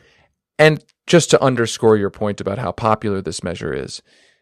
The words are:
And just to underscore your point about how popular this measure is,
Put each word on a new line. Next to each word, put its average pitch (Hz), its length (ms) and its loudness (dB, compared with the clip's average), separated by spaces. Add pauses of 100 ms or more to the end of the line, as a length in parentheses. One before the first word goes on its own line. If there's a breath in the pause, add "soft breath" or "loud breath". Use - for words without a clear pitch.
(600 soft breath)
And 151 260 4 (220)
just 170 240 4
to - 120 4
underscore 117 540 2
your 98 140 -2
point 104 280 -6
about 95 200 -6
how 87 120 -6
popular 107 520 -2
this - 200 -10
measure 85 300 -8
is, - 300 -10 (380 soft breath)